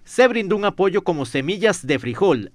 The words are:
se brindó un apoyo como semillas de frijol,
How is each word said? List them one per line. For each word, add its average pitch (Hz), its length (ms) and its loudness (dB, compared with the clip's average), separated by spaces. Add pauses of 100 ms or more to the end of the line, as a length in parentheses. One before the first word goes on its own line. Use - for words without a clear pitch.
se 247 240 2
brindó 220 280 -2
un 202 100 0
apoyo 190 380 0
como 151 220 -2
semillas 175 600 -2
de 135 140 0
frijol, 123 560 0